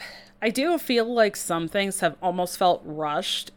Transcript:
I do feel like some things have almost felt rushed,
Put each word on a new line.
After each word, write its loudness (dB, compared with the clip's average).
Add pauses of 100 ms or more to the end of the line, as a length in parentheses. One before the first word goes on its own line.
(420)
I 2
do 2
feel 2
like 2
some -2
things -2
have 0
almost -2
felt 4
rushed, -4